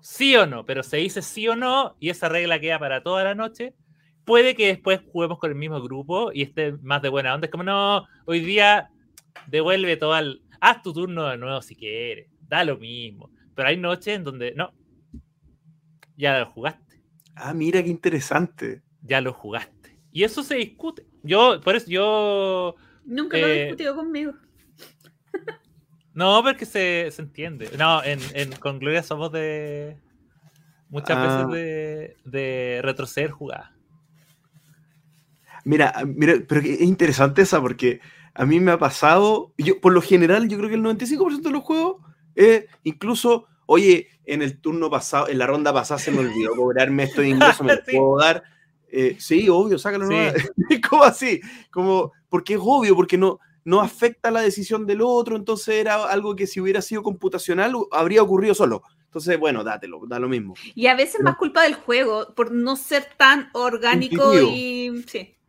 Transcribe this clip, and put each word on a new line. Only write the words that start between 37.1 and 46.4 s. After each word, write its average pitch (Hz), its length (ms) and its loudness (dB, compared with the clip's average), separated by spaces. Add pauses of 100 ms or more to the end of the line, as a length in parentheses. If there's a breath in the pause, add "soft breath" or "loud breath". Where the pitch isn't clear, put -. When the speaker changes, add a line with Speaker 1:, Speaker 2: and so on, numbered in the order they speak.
Speaker 2:
esa, 180 180 2
porque 120 400 -2 (320 soft breath)
a 131 120 -2
mí 156 140 4
me 180 120 4
ha 170 80 2
pasado, 190 800 4
yo, 175 220 0
por 185 140 6
lo 175 80 6
general, 185 480 4
yo 202 80 -4
creo 208 120 -4
que 220 60 -2
el 226 60 0
noventa 220 220 -2
y 240 40 -6
cinco 302 160 0
por 339 100 2
ciento 302 160 -6
de 269 60 -2
los 285 80 -4
juegos, 330 380 -2 (340 soft breath)
eh, 214 320 6 (160 soft breath)
incluso, 226 640 0 (180)
oye, 175 420 6 (180)
en 147 160 -4
el 139 200 -4
turno 160 280 -4
pasado, 143 400 -2
en 135 80 -2
la 123 100 0
ronda 143 260 0
pasada 135 260 -2
se 143 120 -4
me 139 80 0
olvidó 113 360 -2